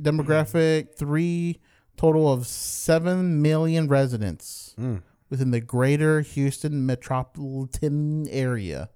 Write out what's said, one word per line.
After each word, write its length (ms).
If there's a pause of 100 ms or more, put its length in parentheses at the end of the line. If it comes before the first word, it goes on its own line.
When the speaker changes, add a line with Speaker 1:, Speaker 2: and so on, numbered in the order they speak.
Speaker 1:
Demographic, 960
three, 640 (380)
total 340
of 160
seven 960
million 480
residents 880
Speaker 2:
Mm. 220 (280)
Speaker 1:
within 220
the 100
greater 600
Houston 640
metropolitan 1400
area. 680